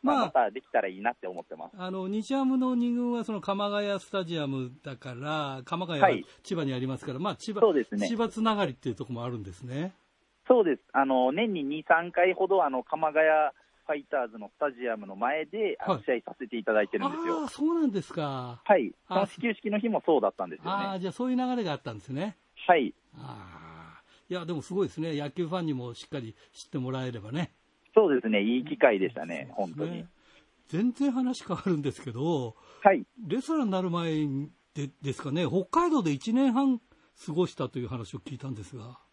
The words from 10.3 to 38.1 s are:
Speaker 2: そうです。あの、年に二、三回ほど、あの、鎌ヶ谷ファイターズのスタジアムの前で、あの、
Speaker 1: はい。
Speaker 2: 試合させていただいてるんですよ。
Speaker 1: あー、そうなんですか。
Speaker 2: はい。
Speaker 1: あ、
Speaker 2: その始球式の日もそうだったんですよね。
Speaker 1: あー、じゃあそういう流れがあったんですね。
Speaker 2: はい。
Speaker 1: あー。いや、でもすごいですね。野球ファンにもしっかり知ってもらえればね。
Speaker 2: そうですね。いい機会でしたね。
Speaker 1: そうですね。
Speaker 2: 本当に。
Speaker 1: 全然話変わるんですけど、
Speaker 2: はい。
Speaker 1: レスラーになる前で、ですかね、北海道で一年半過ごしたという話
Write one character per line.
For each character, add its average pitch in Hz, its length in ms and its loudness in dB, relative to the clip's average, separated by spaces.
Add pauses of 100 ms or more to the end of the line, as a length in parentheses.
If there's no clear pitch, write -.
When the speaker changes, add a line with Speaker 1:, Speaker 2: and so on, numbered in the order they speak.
Speaker 2:
そ 247 140 8
う - 20 6
で 147 120 4
す。 - 60 -16 (100)
あ 135 120 4
の、 131 280 4
年 208 200 0
に 170 100 -2
二、 147 220 -4
三 170 280 4
回 185 200 4
ほ 190 140 0
ど、 185 180 6
あ 143 60 2
の、 131 120 -2
鎌 156 300 0
ヶ 156 80 4
谷 156 60 8 (600)
フ 160 60 -2
ァ 151 40 -2
イ 139 80 -8
タ 147 140 -2
ー 120 100 -2
ズ 110 100 -14
の 107 180 -12
ス - 20 -20
タ 147 140 0
ジ 123 160 -6
ア 113 80 -2
ム 104 100 -12
の 98 100 -12
前 135 280 -2
で、 202 360 -2
あ - 80 -6
の、 185 80 4
Speaker 1:
は 120 40 -6
い。 - 40 -20
Speaker 2:
試 123 220 0
合 - 60 -12
さ - 60 -16
せ 127 80 -8
て 117 100 -8
い 110 80 -4
た 113 80 2
だ 107 100 6
い 101 60 0
て - 80 -4
る 240 100 0
ん 277 60 0
で 311 60 -6
す 339 80 -4
よ。 330 160 0
Speaker 1:
あ - 20 -2
ー、 269 40 -6
そ - 180 -2
う 339 140 2
な 302 60 4
ん 247 40 4
で 196 100 0
す - 120 -10
か。 131 520 -4
Speaker 2:
は 202 140 4
い。 110 140 -2 (140)
Speaker 1:
あ、 185 80 -6
Speaker 2:
そ 190 60 4
の 202 60 2
始 - 160 -14
球 233 120 0
式 - 160 -6
の 208 80 0
日 226 120 0
も 170 160 0
そ 160 120 6
う - 40 4
だ 104 60 4
っ 95 80 -2
た 95 100 -4
ん 87 40 -10
で 78 60 -10
す - 40 -16
よ - 40 -20
ね。 - 60 -4
Speaker 1:
あ 196 260 -2
ー、 - 40 -4
じ 185 60 -4
ゃ 185 40 -2
あ - 20 -8
そ 247 140 -4
う 254 40 0
い 254 40 2
う - 20 2
流 254 200 0
れ 233 80 -2
が 165 80 -2
あ 143 40 -2
っ - 60 -10
た 120 100 -8
ん 107 60 -10
で 98 60 -16
す - 40 -20
ね。 165 280 -4 (300)
Speaker 2:
は 175 100 8
い。 127 180 0 (240)
Speaker 1:
あ 85 840 -16 (300)
ー。 - 20 -4
い - 20 -4
や、 175 120 -6
で 175 80 -4
も 147 80 -4
す - 100 -10
ご 196 120 2
い 139 40 -2
で - 60 -10
す 156 60 -8
ね。 160 140 -2
野 147 160 -4
球 175 160 -2
フ 156 100 -6
ァ 185 40 0
ン 165 60 -2
に 151 80 0
も 123 180 -6
し - 140 -14
っ - 20 -20
か 143 120 -6
り 113 140 -10 (200)
知 - 140 -18
っ - 20 -20
て 151 80 -4
も 127 120 -4
ら 131 140 -4
え 127 80 -4
れ 117 80 -8
ば 107 120 -12
ね。 160 200 -2 (420)
Speaker 2:
そ 214 160 8
う 143 40 6
で 123 60 4
す 110 80 -2
ね。 104 140 4
い 117 180 2
い 123 40 -6
機 151 140 -6
会 113 200 6
で 95 100 2
し - 60 -6
た 76 120 -8
ね。 82 300 -10
Speaker 1:
そ 101 80 -2
う - 40 -6
で 82 60 -12
す 139 40 -10
ね。 151 60 -2
Speaker 2:
本 160 40 -4
当 175 60 -6
に。 170 120 -10 (640)
Speaker 1:
全 214 240 0
然 277 200 0
話 254 320 0
変 170 120 -4
わ - 100 -8
る 180 100 4
ん 147 60 -2
で 143 80 0
す - 120 -12
け 123 100 -8
ど、 131 420 -2 (280)
Speaker 2:
は 196 100 10
い。 160 120 0 (220)
Speaker 1:
レ 190 140 -2
ス 294 120 -4
ラ 320 80 2
ー 262 40 2
に 208 60 0
な 185 120 0
る 185 80 0
前 165 360 0 (480)
で、 139 160 -6 (120)
で 139 100 -2
す - 100 -8
か 139 100 -6
ね、 170 140 0
北 185 360 0
海 349 80 2
道 294 120 2
で 160 100 2
一 143 200 -4
年 262 200 4
半 262 260 2
過 - 540 -14
ご 170 140 2
し - 80 -6
た 131 140 -4
と - 100 -6
い 120 60 -4
う 113 40 -8
話 117 260 -8